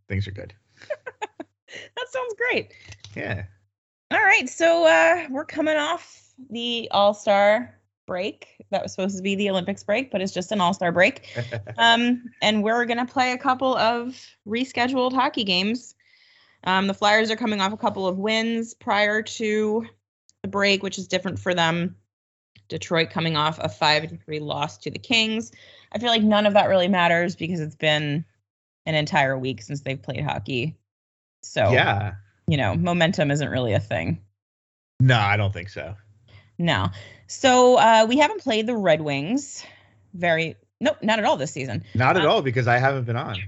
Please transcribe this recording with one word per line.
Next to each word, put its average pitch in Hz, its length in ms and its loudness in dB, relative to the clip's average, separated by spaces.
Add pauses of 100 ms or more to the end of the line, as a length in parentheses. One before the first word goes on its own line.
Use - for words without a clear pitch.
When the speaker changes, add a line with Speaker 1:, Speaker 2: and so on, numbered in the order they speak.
Speaker 1:
things 98 200 -2
are 90 40 -12
good. 98 200 -14 (360)
Speaker 2:
<laughs> 605 40 -6 (1040)
That 494 140 -8
sounds 494 260 -6
great. 453 360 -4 (420)
Speaker 1:
Yeah. 98 300 -8 (640)
Speaker 2:
All 339 80 0
right, 392 320 2
so, 330 360 2
uh, 330 440 4
we're 277 140 -6
coming 311 320 -2
off 311 440 -6 (300)
the 233 400 -6
All-Star 208 840 2 (360)
break. 190 400 -8 (220)
That 196 120 -2
was 190 100 -10
supposed 196 260 -4
to 185 40 -10
be 196 140 -2
the 202 140 -2
Olympics 190 340 -4
break, 247 260 -2
but 202 100 -4
it's 190 120 -4
just 180 180 -6
an 208 100 -2
All-Star 180 320 0
break. 175 440 2
Speaker 1:
<laughs> 120 420 -8
Speaker 2:
Um, 240 460 4 (180)
and 214 220 2
we're 233 200 2
gonna 233 220 -2
play 254 260 -2
a 247 60 -6
couple 262 380 0
of 240 440 0 (260)
rescheduled 254 680 -2
hockey 262 300 -2
games. 196 500 -2 (680)
Um, 190 240 2
the 196 60 -2
Flyers 214 360 2
are 220 60 -2
coming 214 260 -2
off 196 100 -2
a 220 60 -10
couple 202 280 -2
of 185 120 -2
wins 226 560 -2
prior 208 480 0
to 214 640 -2 (560)
the 196 60 -8
break, 196 340 2
which 196 160 -6
is 180 100 -10
different 180 300 -4
for 180 160 -2
them. 170 420 0 (720)
Detroit 165 420 -2
coming 165 260 -2
off 156 240 0
a 160 80 -4
five 151 400 2
to 170 100 -12
three 151 220 -8
loss 147 380 -6
to - 120 -10
the - 80 -12
Kings. 220 540 -2 (400)
I 214 60 -6
feel 240 120 -2
like 226 120 2
none 214 240 4
of 202 80 2
that 196 140 4
really 180 200 2
matters 175 480 2
because 165 240 -6
it's 151 160 -8
been 151 480 -2 (600)
an 160 120 -4
entire 143 420 0
week 127 240 -6
since 143 180 -10
they've 135 220 -8
played 139 200 -8
hockey. 143 540 -6 (680)
So, 110 280 0
Speaker 1:
Yeah. 104 420 2 (340)
Speaker 2:
you 151 120 0
know, 101 160 0
momentum 170 560 2
isn't 143 180 0
really 120 240 -2
a - 80 2
thing. 85 400 -6 (800)
Speaker 1:
No, 127 180 6
I 104 200 2
don't 98 160 -2
think 90 160 -10
so. 82 260 -12 (600)
Speaker 2:
No. 120 300 0 (380)
So, 254 520 6
uh, 226 280 8
we 254 120 2
haven't 339 240 2
played 220 240 0
the 240 100 -2
Red 170 240 4
Wings 151 640 -4 (480)
very, 165 440 0 (220)
nope, 277 240 -2
not 226 160 2
at 208 60 -2
all 277 140 2
this 131 140 -6
season. 127 320 -6 (100)
Speaker 1:
Not 131 240 4
at 151 60 2
Speaker 2:
Um, 156 60 4
Speaker 1:
all, 208 120 2
because 123 260 0
I 120 80 6
haven't 135 280 2
been 117 120 -4
on. 120 180 -6 (140)